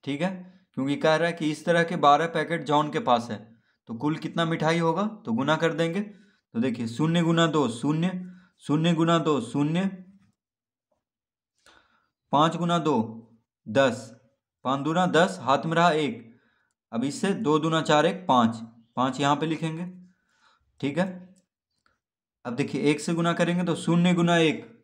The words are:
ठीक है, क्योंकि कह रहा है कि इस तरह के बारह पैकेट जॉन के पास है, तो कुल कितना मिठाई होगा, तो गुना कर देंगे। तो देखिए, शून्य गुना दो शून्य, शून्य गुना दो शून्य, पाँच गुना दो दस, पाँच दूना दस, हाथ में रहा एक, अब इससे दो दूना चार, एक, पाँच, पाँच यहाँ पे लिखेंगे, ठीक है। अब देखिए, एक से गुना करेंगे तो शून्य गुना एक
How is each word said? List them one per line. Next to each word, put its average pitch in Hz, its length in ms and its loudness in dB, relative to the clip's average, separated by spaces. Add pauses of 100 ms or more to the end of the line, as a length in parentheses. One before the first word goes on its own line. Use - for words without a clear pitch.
ठीक 143 180 -6
है, 185 80 0 (440)
क्योंकि 139 220 -2
कह 156 200 2
रहा 165 120 0
है 170 60 -2
कि 160 180 -2
इस 147 140 -8
तरह 170 180 4
के 175 140 -4
बारह 147 300 6
पैकेट 160 360 -4
जॉन 151 280 0
के 160 100 -2
पास 117 300 2
है, 104 60 -8 (520)
तो 117 60 -10
कुल 147 220 -2
कितना 170 280 -4
मिठाई 160 340 0
होगा, 165 240 0 (220)
तो 120 80 -4
गुना 139 220 0
कर 160 180 0
देंगे। 165 280 -2
तो - 580 -14
देखिए, 117 280 -2
शून्य 160 340 0
गुना 165 260 2
दो 151 240 2
शून्य, 156 400 -2 (540)
शून्य 160 280 0
गुना 165 260 2
दो 151 240 0
शून्य, 151 420 -2 (2500)
पाँच 156 220 2
गुना 170 240 0
दो 151 180 0 (680)
दस, 117 420 2 (560)
पाँच 135 140 -2
दूना 165 280 0
दस, 175 340 2
हाथ 135 240 0
में 165 100 -2
रहा 170 160 6
एक, 151 320 -4 (680)
अब 113 120 -4
इससे 143 380 -2
दो 147 180 2
दूना 160 220 0
चार, 151 240 4
एक, - 220 -2
पाँच, 117 340 2 (340)
पाँच 127 240 -2
यहाँ 143 160 2
पे 147 100 -4
लिखेंगे, 160 400 -6 (960)
ठीक 139 160 -4
है। 185 340 -6 (1160)
अब 120 100 -8
देखिए, 143 280 -2
एक 147 160 2
से 175 140 -4
गुना 170 200 0
करेंगे 175 300 0
तो 170 140 0
शून्य 175 360 2
गुना 170 260 2
एक 156 260 2 (180)